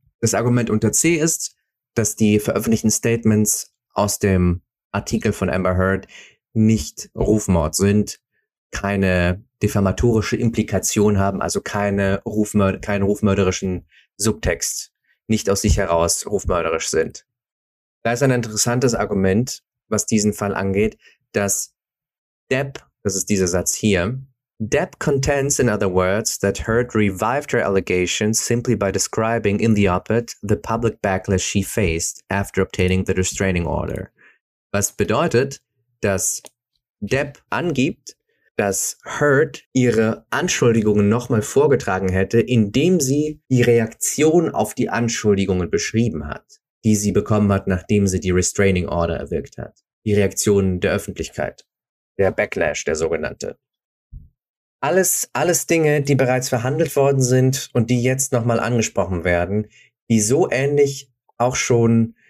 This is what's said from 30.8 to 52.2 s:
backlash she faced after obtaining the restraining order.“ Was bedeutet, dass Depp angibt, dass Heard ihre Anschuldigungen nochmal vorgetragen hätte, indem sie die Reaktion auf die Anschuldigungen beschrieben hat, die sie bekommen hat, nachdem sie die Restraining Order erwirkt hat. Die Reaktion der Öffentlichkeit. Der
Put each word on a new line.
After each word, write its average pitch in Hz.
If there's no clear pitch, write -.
backlash 95
she 101
faced 85
after 98
obtaining 92
the 95
restraining 90
order.“ -
Was 101
bedeutet, 131
dass 98
Depp 135
angibt, 143
dass 98
Heard 147
ihre 113
Anschuldigungen 113
nochmal 113
vorgetragen 101
hätte, 95
indem 123
sie 147
die 123
Reaktion 139
auf -
die -
Anschuldigungen 98
beschrieben 87
hat, -
die 107
sie 101
bekommen 101
hat, 95
nachdem 101
sie 90
die 92
Restraining 90
Order 82
erwirkt -
hat. -
Die 104
Reaktion 98
der 92
Öffentlichkeit. -
Der 95